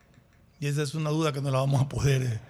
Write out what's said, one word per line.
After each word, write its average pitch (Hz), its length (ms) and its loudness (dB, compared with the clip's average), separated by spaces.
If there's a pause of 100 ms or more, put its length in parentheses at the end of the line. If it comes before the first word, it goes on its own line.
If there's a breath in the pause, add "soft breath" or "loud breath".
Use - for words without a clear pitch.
(600)
Y 143 80 -4
esa 143 140 0
es 143 140 -4
una 156 140 -2
duda 156 240 0
que 139 80 -4
no 143 100 -2
la 131 80 2
vamos 139 220 2
a 139 80 0
poder, 131 340 2
eh, 113 160 -4 (100)